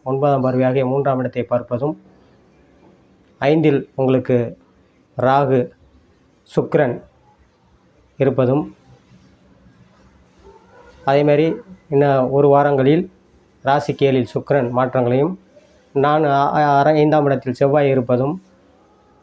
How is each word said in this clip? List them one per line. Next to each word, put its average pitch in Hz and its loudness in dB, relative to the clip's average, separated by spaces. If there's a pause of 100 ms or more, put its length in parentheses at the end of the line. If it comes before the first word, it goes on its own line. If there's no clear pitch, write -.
(120)
ஒன்பதாம் 135 0
பார்வையாகிய 127 0
மூன்றாம் 135 -2
இடத்தை 123 -6
பார்ப்பதும், 127 -4 (1400)
ஐந்தில் 156 2 (120)
உங்களுக்கு 131 0 (800)
ராகு, 131 0 (840)
சுக்கிரன் 139 -2 (1200)
இருப்பதும், 131 0 (2500)
அதேமாதிரி 147 2 (460)
இன்னும் 139 2
ஒரு 143 4
வாரங்களில் 143 2 (680)
ராசிக்கு 143 -2
ஏழில் 127 0
சுக்கிரன் 135 -2
மாற்றங்களையும், 127 0 (640)
நான் 147 0 (100)
அ-, 139 0
அ-, 147 2 (120)
அரை-, 147 2
ஐந்தாம் 151 2
இடத்தில் 127 -4
செவ்வாய் 143 2
இருப்பதும், 127 -2 (880)